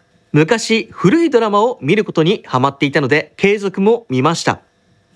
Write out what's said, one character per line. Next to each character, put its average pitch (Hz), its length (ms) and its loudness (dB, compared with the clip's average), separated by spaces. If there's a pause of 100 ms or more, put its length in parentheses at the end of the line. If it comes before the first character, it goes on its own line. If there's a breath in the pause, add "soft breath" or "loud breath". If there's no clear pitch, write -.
(300)
昔、 220 640 0
古 320 320 2
い 320 60 0
ド 240 100 2
ラ 220 100 0
マ 202 120 2
を 247 180 -2
見 156 160 0
る 214 80 -2
こ 175 80 -8
と 165 100 0
に 170 240 0
ハ 127 140 -2
マ 135 80 0
っ 139 100 -6
て 147 80 0
い 139 60 -4
た 160 80 0
の 139 80 -2
で、 147 280 -2
継 202 220 0
続 196 220 -6
も 226 280 0
見 127 140 -2
ま 160 140 0
し - 80 -10
た。 123 160 -4 (560)